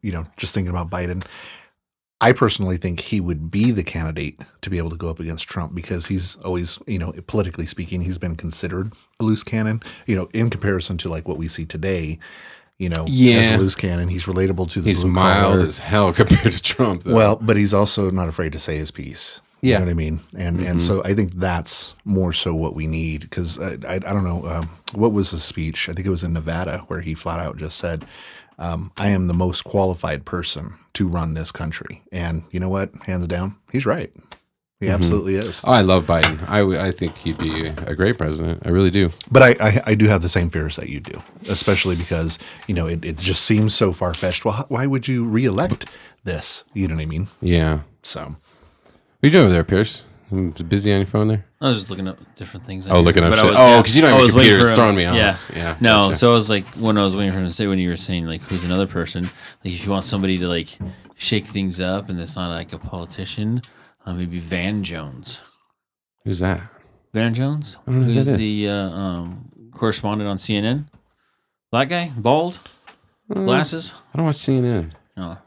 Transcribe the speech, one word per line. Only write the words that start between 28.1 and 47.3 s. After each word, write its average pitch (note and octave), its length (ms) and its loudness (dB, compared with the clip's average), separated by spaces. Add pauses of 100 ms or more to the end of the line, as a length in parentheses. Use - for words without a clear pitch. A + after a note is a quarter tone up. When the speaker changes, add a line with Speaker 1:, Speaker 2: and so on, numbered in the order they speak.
Speaker 1:
um, E2+ 400 -8
"I G2+ 100 0
am F#2+ 200 2
the E2+ 60 0
most F2 300 0
qualified F2+ 640 -2
person F2 480 -8 (180)
to G2 160 -2
run E2 240 -2
this D#2+ 180 -6
country." - 520 -10 (100)
And E2+ 380 -6
you F2+ 100 -6
know F#2 80 -4
what? F#2+ 220 -2 (140)
Hands F2+ 220 -4
down, F2+ 300 -6 (160)
he's C3+ 140 -2
right. C3+ 280 -2 (640)
He G2 80 -4
Speaker 2:
Mm-hmm. F#2+ 80 2
Speaker 1:
absolutely F#2+ 420 0
is. G2+ 300 -6
Speaker 2:
Oh, B2 60 4
I A#2+ 80 8
love F#2 260 4
Biden. D#2+ 420 0
I, G2+ 100 2
w-, F#2+ 200 2
I F#2+ 140 -2
think E2+ 240 -6
he'd D#2+ 220 -6
be D#2+ 280 -4
a D2 280 -8
great F#2 240 2
president. D#2+ 480 -4
I - 20 -4
really F#2 220 4
do. F#2 180 4 (220)
Speaker 1:
But C3 120 10
I, A#2+ 140 10 (120)
I, G#2 180 4
I A2 80 4
do G#2+ 120 4
have G2+ 140 4
the F2 80 -4
same F2 220 0
fears D#2 260 -4
that B1+ 140 -10
you C#2+ 100 -8
do, - 220 -16 (260)
especially F#2+ 480 0
because, E2 420 -4 (300)
you G#2+ 60 -2
know, E2+ 120 0
it, E2 200 -4
it E2 120 -8
just F2+ 280 0
seems G#2+ 280 4
so G2 200 2
far-fetched. F2+ 500 -4
Well, G#2+ 160 0
h-, C#3+ 80 -6
why A#2+ 180 -2
would C3+ 220 -2
you B2 160 0
reelect A#2+ 600 0 (380)
this? - 380 -6 (120)
You F#2+ 140 -2
know D#2+ 80 -4
what D#2 60 -4
I D#2 40 -6
mean? D#2+ 220 -4 (120)